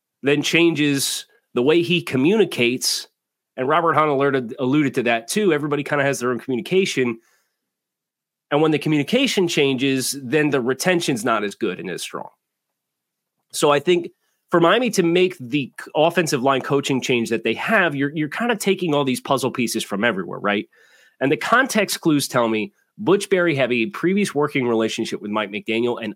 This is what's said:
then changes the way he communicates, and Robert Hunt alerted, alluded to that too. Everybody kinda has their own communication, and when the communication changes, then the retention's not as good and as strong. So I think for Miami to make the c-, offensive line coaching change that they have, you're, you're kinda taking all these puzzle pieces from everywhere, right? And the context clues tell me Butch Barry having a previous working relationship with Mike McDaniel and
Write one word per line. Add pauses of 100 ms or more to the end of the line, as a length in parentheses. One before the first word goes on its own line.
(240)
then
changes (260)
the
way
he
communicates, (480)
and
Robert
Hunt
alerted,
alluded
to
that
too.
Everybody
kinda
has
their
own
communication, (1300)
and
when
the
communication
changes,
then
the
retention's
not
as
good
and
as
strong. (1200)
So
I
think (420)
for
Miami
to
make
the
c-,
offensive
line
coaching
change
that
they
have,
you're,
you're
kinda
taking
all
these
puzzle
pieces
from
everywhere,
right? (500)
And
the
context
clues
tell
me (260)
Butch
Barry
having
a
previous
working
relationship
with
Mike
McDaniel
and